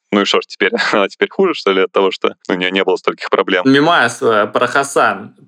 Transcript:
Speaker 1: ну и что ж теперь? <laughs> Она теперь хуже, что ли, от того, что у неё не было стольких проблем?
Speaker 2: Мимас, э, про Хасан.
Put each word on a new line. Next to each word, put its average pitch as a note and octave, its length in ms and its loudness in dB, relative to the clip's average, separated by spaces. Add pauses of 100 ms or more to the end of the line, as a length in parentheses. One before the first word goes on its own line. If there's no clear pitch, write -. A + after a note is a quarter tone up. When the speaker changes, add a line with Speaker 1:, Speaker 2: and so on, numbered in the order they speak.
Speaker 1:
ну G2+ 120 -2
и G2 40 -8
что - 160 0
ж - 40 -6
теперь? - 260 -2
<laughs> - 220 -2
Она G2+ 160 2
теперь - 200 -4
хуже, F#3 260 0
что - 180 -2
ли, F#2+ 80 2
от F2+ 100 0
того, F#2+ 200 2
что - 240 -4 (120)
у G2+ 60 -2
неё F2+ 160 -2
не F#2+ 140 0
было F2+ 140 2
стольких - 340 -6
проблем? F#2+ 340 0
Speaker 2:
Мимас, C#3 560 2
э, A2 320 2
про B2 140 0
Хасан. A#2+ 680 -2 (120)